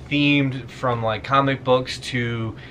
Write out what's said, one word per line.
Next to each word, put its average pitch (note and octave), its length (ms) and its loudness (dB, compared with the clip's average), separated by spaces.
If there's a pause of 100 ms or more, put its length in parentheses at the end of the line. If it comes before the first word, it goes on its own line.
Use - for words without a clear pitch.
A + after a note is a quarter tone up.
themed, C#3+ 600 2
from, A#2+ 320 -2
like, A2 220 -2
comic C3+ 400 2
books B2+ 360 2
to A#2 560 -4 (160)